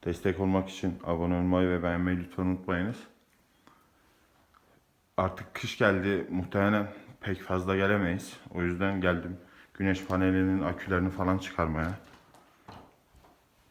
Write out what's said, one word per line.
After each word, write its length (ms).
Destek 340
olmak 300
için 340
abone 320
olmayı 340
ve 140
beğenmeyi 340
lütfen 260
unutmayınız. 540
Artık 360
kış 240
geldi, 540
muhtemelen 600
pek 200
fazla 340
gelemeyiz. 640
O 60
yüzden 400
geldim 360
güneş 320
panelinin 580
akülerini 460
falan 280
çıkarmaya. 600